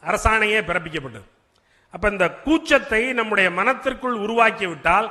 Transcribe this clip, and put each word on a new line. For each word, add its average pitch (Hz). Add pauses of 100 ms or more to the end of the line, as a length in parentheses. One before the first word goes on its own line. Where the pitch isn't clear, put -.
அரசாணையே 214
பிறப்பிக்கப்பட்டது. 156 (680)
அப்ப 202
இந்த 185
கூச்சத்தை 277 (120)
நம்முடைய 214
மனத்திற்குள் 247
உருவாக்கி 214
விட்டால் 170